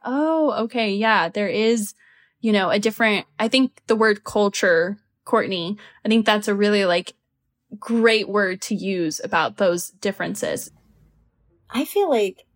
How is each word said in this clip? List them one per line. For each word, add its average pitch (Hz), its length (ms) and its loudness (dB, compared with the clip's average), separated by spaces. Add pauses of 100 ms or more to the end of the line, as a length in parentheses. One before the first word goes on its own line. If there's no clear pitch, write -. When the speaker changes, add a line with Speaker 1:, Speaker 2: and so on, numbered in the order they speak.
Speaker 1:
"Oh, 302 480 0 (120)
okay, 226 300 -4
yeah, 202 360 0
there 208 180 -4
is, 220 460 0 (480)
you 220 100 0
know, 196 180 2
a - 80 2
different," 214 500 0 (120)
I 220 80 0
think 262 400 0
the 226 80 2
word 214 300 2
culture, 202 720 2 (260)
Courtney, 190 540 -2 (260)
I 214 60 -2
think 220 160 4
that's 214 240 0
a 208 40 2
really, 208 300 2
like, 175 300 0 (680)
great 226 480 2
word 190 360 -2
to - 120 -4
use 180 480 -4
about 170 320 -2
those 175 360 0
differences. - 800 -6 (1000)
Speaker 2:
I 262 160 -2
feel 403 240 0
like 208 360 0 (100)